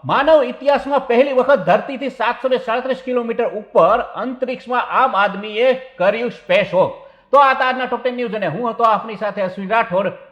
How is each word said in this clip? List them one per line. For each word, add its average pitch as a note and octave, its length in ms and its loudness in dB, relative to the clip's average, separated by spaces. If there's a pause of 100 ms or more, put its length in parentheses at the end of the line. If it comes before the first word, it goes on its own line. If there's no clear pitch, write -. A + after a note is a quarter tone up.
માનવ C#4 400 4
ઇતિહાસમાં C#4 640 0
પહેલી C4 260 2
વખત B3+ 220 4
ધરતીથી G#3+ 540 0
સાતસો A#3+ 400 -4
ને B3 100 2
સાડત્રીસ B3+ 440 -4
કિલોમીટર A#3 440 -2
ઉપર G3+ 540 2
અંતરિક્ષમાં B3 920 -6
આમ A#3 260 2
આદમીએ G#3 580 0 (240)
કર્યું G#3+ 320 0
સ્પેસ F#3 440 -2
વોક. F3 180 2 (400)
તો C4+ 60 6
આ C#4 120 6
હતા C4 160 0
આજના B3+ 200 -2
ટોપ A#3+ 160 -6
ટેન B3 120 -4
ન્યૂઝ A#3+ 200 -6
અને G#3 120 -4
હું G#3+ 240 -4
હતો A3+ 140 -2
આપની G#3+ 320 0
સાથે G3+ 260 -6
અશ્વિન F#3 280 -6
રાઠોડ. G3+ 420 0 (200)